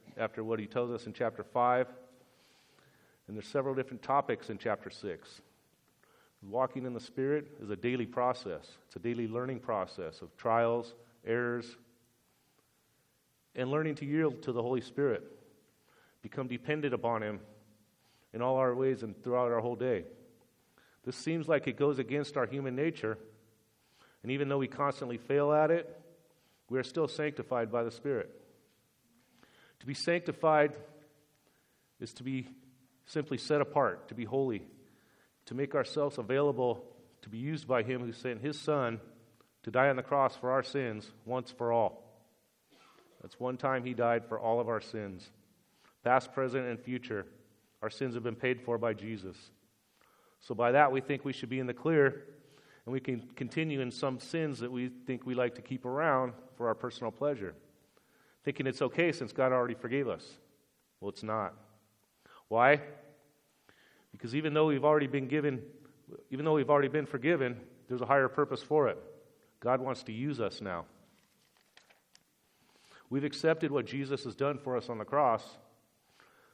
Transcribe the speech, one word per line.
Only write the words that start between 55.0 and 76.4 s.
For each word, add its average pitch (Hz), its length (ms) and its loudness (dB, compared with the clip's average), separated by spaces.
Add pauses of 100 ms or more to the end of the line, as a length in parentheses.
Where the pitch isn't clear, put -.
think 127 180 -4
we 127 100 -4
like 123 200 2
to 113 80 -14
keep 131 240 -8
around 131 480 2 (240)
for 120 100 0
our 110 60 4
personal 120 360 -4
pleasure, 110 440 -2 (920)
thinking 135 220 -2
it's 131 160 -2
okay 160 300 4
since 127 200 -8
God 131 200 4
already 123 240 2
forgave 127 320 -2
us. 85 220 -6 (720)
Well, 101 80 -8
it's - 140 -8
not. 107 320 -2 (960)
Why? 131 320 8 (1300)
Because 117 240 -8
even 151 200 0
though 156 120 6
we've 143 200 4
already 151 200 6
been 131 220 -2
given, 143 340 0 (680)
even 135 160 -4
though 156 80 6
we've 139 160 4
already 143 180 8
been 147 160 0
forgiven, 131 560 0 (280)
there's 123 120 -2
a 120 60 0
higher 131 220 6
purpose 139 340 0
for 151 260 4
it. 95 80 0 (640)
God 127 220 2
wants 127 220 -4
to 113 80 -8
use 120 280 -4
us 101 220 -4
now. 87 240 -6 (2250)
We've 139 140 0
accepted 160 460 2
what 135 140 0
Jesus 135 400 -4
has 110 100 -8
done 139 220 0
for 127 220 -4
us - 100 -4
on 120 80 -6
the 107 80 -6
cross, 127 400 2 (1080)